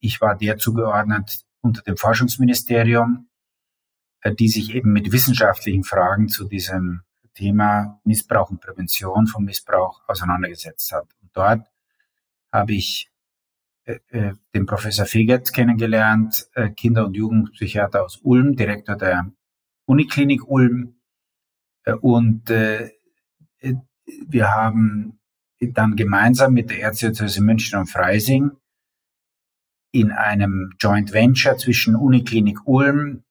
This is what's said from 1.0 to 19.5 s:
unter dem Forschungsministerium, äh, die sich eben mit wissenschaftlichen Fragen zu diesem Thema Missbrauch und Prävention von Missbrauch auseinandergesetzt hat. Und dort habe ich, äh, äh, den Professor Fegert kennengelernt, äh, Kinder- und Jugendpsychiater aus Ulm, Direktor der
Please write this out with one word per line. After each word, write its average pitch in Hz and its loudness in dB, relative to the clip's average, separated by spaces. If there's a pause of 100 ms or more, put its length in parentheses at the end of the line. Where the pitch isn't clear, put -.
unter 117 -2
dem 98 -6
Forschungsministerium, 120 0 (920)
äh, 101 -2
die 113 4
sich 110 -2
eben 110 2
mit 101 0
wissenschaftlichen 110 2
Fragen 98 0
zu 101 -8
diesem 90 -6 (320)
Thema 104 0
Missbrauch 107 0
und 92 -12
Prävention 95 -4
von 107 -4
Missbrauch 95 -4
auseinandergesetzt 90 -6
hat. 78 -8 (120)
Und 92 -20
dort 110 0 (840)
habe 104 0
ich, - -6 (760)
äh, 120 -12 (120)
äh, 104 -4 (200)
den 98 0
Professor 104 -4
Fegert 120 0
kennengelernt, 110 2
äh, 110 -2
Kinder- 113 0
und 95 -6
Jugendpsychiater 104 -2
aus - -16
Ulm, 131 4
Direktor 104 -4
der 95 -2 (540)